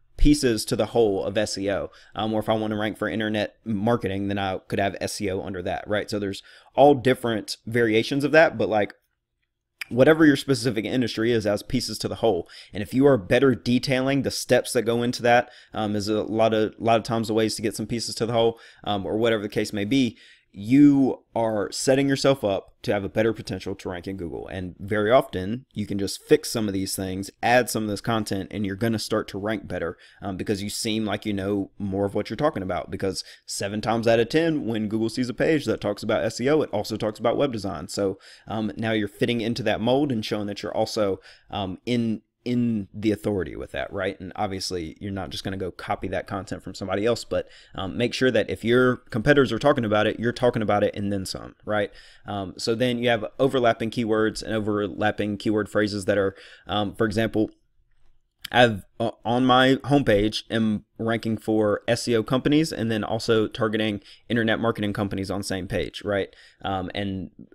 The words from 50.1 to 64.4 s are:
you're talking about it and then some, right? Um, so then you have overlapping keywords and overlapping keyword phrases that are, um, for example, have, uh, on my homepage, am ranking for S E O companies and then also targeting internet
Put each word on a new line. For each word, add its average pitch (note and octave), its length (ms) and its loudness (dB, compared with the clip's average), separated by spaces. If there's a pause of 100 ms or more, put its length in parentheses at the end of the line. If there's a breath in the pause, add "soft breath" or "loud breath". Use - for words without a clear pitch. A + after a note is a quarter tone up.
you're A#2 140 -2
talking A#2+ 300 2
about G2+ 200 2
it G#2 120 0
and G2+ 180 -4
then F#2+ 140 -4
some, A#1 280 -12 (100)
right? G#2 280 -2 (340 loud breath)
Um, G2 300 -8
so - 180 -2
then B2 240 0
you A#2+ 120 0
have A2 160 0 (120)
overlapping B2 520 2
keywords A2 520 0
and G#2 120 -6
overlapping G#2 840 -2
keyword G#2 320 0
phrases G#2 380 0
that G#2 100 2
are, G2 180 2 (320 loud breath)
um, G2+ 280 -4
for A2+ 120 0
example, G#2+ 440 0 (1000)
have, A#2 340 4 (140)
uh, A#2 120 -2 (140)
on B2 220 2
my B2+ 300 6
homepage, A2+ 760 2
am A2 340 0 (140)
ranking A2+ 380 -2
for G#2+ 500 0
S A#2 220 0
E A#2 80 2
O A2 60 2
companies D3 500 2
and A2+ 180 -2
then G#2+ 140 -2
also A2 420 0
targeting G#2+ 540 -2 (280 loud breath)
internet A2 300 2